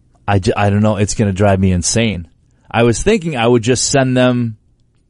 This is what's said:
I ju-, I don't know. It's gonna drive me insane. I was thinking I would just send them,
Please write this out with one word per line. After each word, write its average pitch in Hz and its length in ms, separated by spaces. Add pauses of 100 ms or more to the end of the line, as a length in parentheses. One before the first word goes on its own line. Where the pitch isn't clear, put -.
(280)
I 101 120
ju-, 98 160
I 104 140
don't 101 120
know. 107 160
It's 101 180
gonna 101 180
drive 98 260
me 95 120
insane. 90 560 (420)
I 117 140
was 120 180
thinking 170 360
I 113 100
would 123 160
just 120 260
send 131 260
them, 123 420 (520)